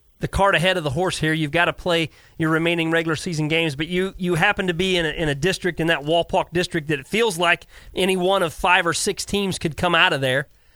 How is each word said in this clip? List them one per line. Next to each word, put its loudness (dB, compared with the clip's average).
the -4
cart 2
ahead 2
of -2
the 0
horse -2
here. 0
You've -2
gotta 2
play -2
your 0
remaining 0
regular 0
season -4
games, 0
but -6
you, -2
you 0
happen 0
to -2
be 0
in 0
a, 0
in -4
a 0
district, -4
in 0
that 0
Walpock 0
district, -2
that 0
it -12
feels 0
like 2
any 2
one 2
of -2
five 2
or 0
six -4
teams -2
could -4
come 0
out 4
of -2
there. 0